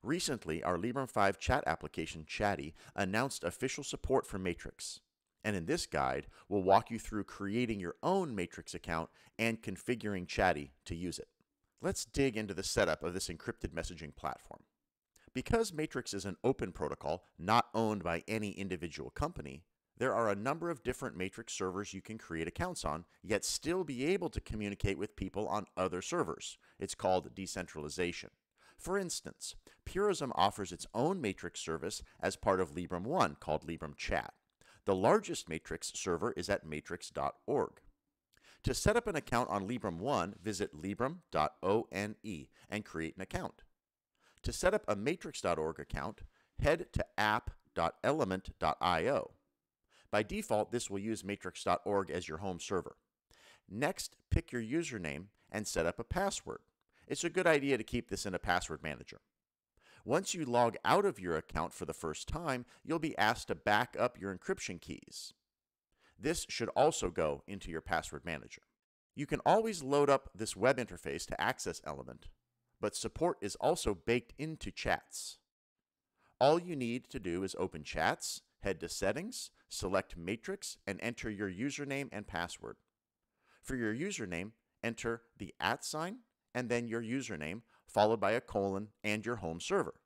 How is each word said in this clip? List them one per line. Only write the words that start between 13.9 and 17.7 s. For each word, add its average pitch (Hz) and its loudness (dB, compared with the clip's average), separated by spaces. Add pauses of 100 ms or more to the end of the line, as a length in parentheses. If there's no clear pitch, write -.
platform. - -8 (720)
Because 220 2
Matrix 151 -4
is 95 -4
an 98 -4
open 123 2
protocol, 73 -4 (160)
not 104 4